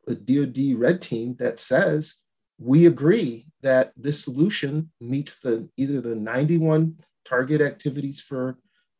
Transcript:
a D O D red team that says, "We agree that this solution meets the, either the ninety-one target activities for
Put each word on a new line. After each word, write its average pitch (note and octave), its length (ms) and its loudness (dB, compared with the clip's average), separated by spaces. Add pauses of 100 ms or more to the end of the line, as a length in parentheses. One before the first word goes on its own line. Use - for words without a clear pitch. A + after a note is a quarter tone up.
a A#2 80 -4
D C3 260 0
O C#3 60 0
D C3 280 -2
red C#3 280 0
team A#2+ 360 -8
that A#2+ 200 -4
says, D#3 560 0 (440)
"We C#3 280 6
agree C#3+ 640 2 (120)
that C3 380 2
this C#3+ 260 -6
solution D3+ 760 -2
meets C3+ 420 -6
the, A2+ 360 -4
either C3+ 240 -2
the A#2 140 -6
ninety-one D#3 840 0 (260)
target C3 340 0
activities C#3 580 -4
for B2+ 380 -8 (440)